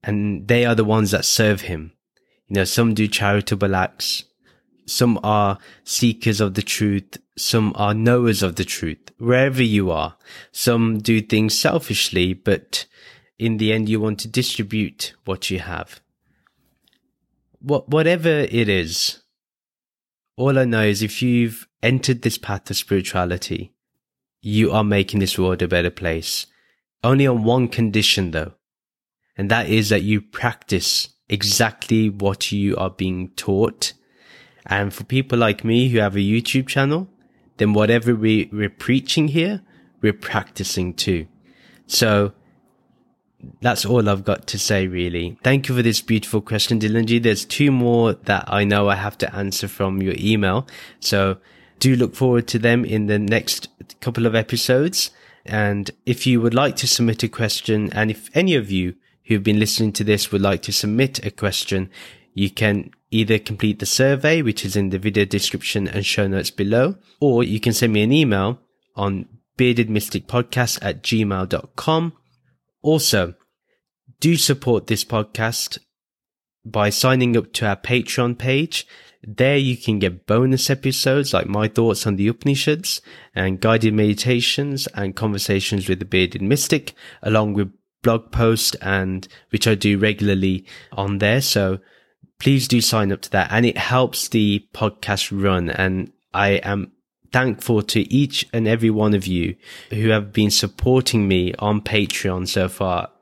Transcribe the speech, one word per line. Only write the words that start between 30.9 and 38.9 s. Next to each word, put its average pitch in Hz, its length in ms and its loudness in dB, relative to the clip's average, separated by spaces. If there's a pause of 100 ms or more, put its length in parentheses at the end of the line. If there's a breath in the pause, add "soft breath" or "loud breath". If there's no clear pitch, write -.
exactly 107 840 0
what 98 420 -4
you 101 240 0
are 92 140 -4
being 92 400 -4
taught. - 640 -2 (720 soft breath)
And 101 260 -2
for - 120 -12
people 131 340 -2
like 110 260 0
me 120 240 2
who 117 100 2
have 101 160 0
a 101 60 0
YouTube 117 480 0
channel, 147 400 0 (480 soft breath)
then 104 160 2
whatever 113 420 4
we, 110 380 2
we're 104 160 -2
preaching 147 600 0